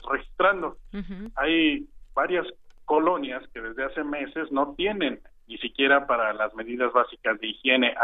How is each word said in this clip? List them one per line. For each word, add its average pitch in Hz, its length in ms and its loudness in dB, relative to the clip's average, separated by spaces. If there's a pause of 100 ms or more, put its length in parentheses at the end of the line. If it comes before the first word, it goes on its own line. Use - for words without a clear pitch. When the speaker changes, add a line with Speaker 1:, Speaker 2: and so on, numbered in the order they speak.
(120)
Speaker 1:
registrando. 175 640 0 (160)
Speaker 2:
Ujú. 196 420 -10
Speaker 1:
Hay 151 520 2 (260)
varias 165 320 0 (400)
colonias 151 560 2 (120)
que 117 80 -10
desde 113 240 -6
hace 151 180 -6
meses 147 480 -6
no 143 240 0
tienen 175 460 -2 (260)
ni 113 100 -14
siquiera 139 480 2
para 117 280 0
las 107 200 -2
medidas 120 400 -2
básicas 117 460 2
de 110 80 -8
higiene. 127 560 2